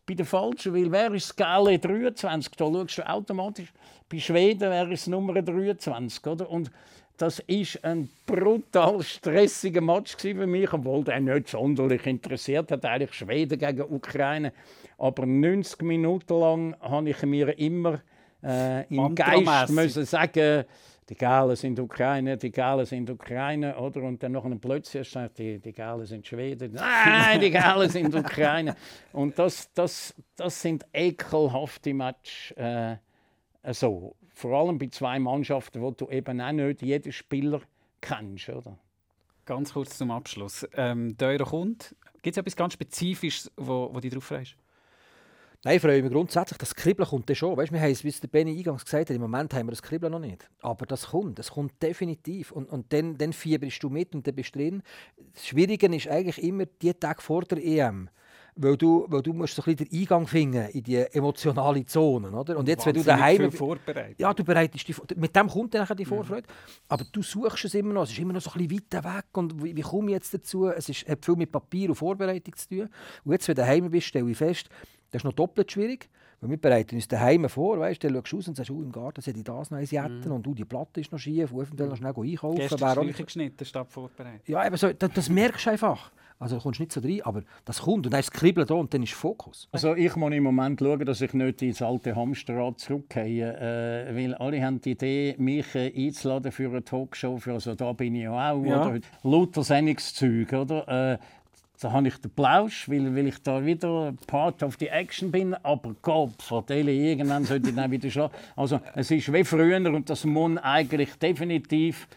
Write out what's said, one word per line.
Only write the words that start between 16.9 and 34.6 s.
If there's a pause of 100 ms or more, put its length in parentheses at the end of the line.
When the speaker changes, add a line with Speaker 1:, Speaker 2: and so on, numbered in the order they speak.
Speaker 1:
ich
mir
immer... (420)
Äh,
im
Speaker 2:
Mantramässig.
Speaker 1:
Geist
müssen
sagen, (440)
die
Gälen
sind
Ukraine,
die
Gälen
sind
Ukraine,
oder?
Und
dann
noch (160)
plötzlich
sagt,
die,
die
Gälen
sind
Schweden.
Nein,
die
Gälen
sind
Ukraine. (360)
Und
das,
das, (200)
das
sind
ekelhafte
Matches,
äh, (800)
so. (200)
Vor
allem